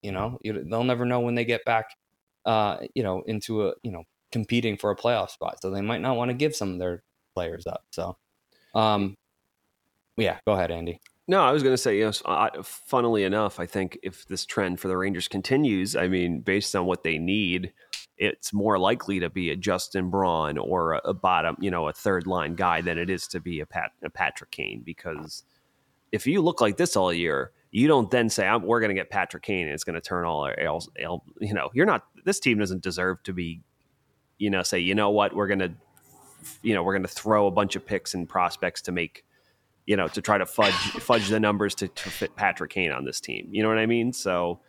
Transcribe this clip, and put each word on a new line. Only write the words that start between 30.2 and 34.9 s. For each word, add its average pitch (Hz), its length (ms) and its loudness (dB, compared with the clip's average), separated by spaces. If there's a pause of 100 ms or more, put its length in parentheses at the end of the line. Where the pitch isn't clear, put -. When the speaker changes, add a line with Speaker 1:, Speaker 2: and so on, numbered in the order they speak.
Speaker 2:
all 78 200 -2
our 69 140 -4
L's," 80 300 -4 (100)
L-, 85 260 -6 (160)
you 104 140 -4
know, 71 200 -2
you're 160 120 4
not, 190 180 0 (200)
this 196 160 0
team 113 180 2
doesn't 92 240 -2
deserve 90 420 -2
to 98 80 -8
be, 85 300 -6 (760)
you 104 120 0
know, 95 120 2
say, - 160 0
"You 90 160 2